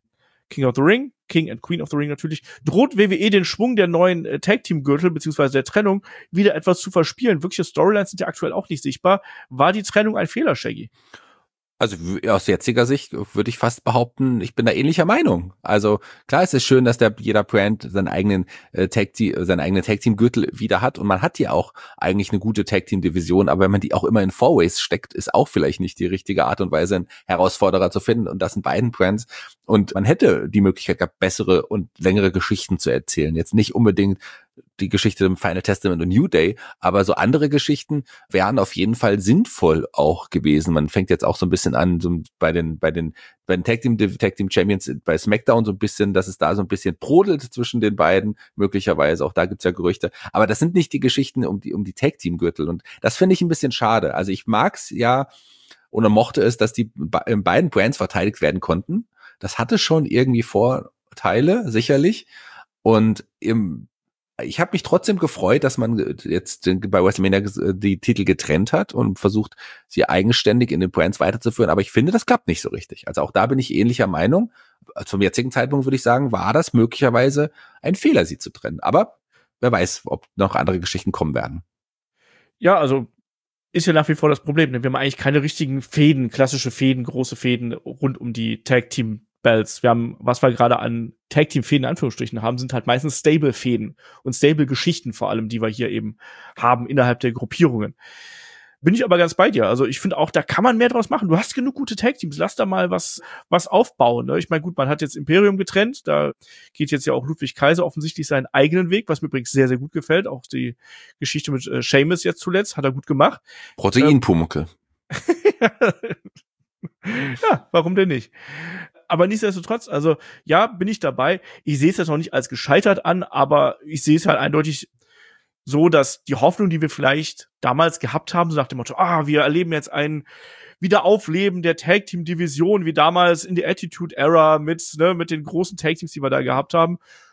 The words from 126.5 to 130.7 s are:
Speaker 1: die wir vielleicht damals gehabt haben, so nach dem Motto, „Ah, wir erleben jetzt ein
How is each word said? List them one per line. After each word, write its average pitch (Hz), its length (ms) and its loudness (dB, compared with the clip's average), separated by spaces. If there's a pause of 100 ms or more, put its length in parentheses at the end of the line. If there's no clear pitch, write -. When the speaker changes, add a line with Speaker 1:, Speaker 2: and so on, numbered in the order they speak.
Speaker 1:
die 160 120 0
wir 151 80 -2
vielleicht 143 600 -2 (100)
damals 156 400 0
gehabt - 340 -6
haben, 170 180 0
so 151 60 -2
nach 135 100 -2
dem 135 100 -10
Motto, 120 180 -10
„Ah, 170 320 -2
wir 151 140 2
erleben 165 320 0
jetzt 147 180 -6
ein 151 340 -4 (540)